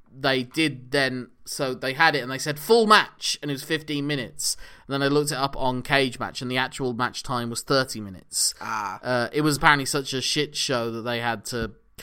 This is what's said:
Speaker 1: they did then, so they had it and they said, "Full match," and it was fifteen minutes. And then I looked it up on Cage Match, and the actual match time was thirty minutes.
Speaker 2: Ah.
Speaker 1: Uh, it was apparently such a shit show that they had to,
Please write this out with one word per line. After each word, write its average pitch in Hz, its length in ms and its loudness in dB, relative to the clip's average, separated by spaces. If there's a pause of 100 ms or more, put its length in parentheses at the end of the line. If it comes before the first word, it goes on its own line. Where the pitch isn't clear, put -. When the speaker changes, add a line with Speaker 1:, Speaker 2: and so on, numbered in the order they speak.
(120)
Speaker 1:
they 135 300 2
did 123 480 -2
then, 127 400 0 (140)
so 135 280 -4
they 127 200 -4
had 156 240 4
it - 40 0
and 123 120 -6
they 131 60 -4
said, 147 200 -4
"Full 226 300 6
match," - 520 4
and 147 80 -4
it 143 60 -2
was 135 80 -6
fifteen 147 460 -4
minutes. - 480 -4 (320)
And 131 60 -8
then 139 100 2
I - 20 4
looked 147 240 4
it 135 80 -4
up 135 180 0
on 127 260 0
Cage 135 360 2
Match, 101 240 -8
and 123 80 -4
the 127 60 -2
actual 131 380 -2
match 120 280 -4
time 120 260 -4
was 117 140 -6
thirty 131 380 0
minutes. - 600 -4
Speaker 2:
Ah. 104 440 -6
Speaker 1:
Uh, 123 280 0
it 151 100 0
was 147 160 2
apparently 143 280 4
such 139 260 -2
a 131 80 -4
shit 147 360 -2
show 117 340 0
that 113 120 -6
they 120 180 -2
had 117 260 -2
to, 113 280 -4 (280)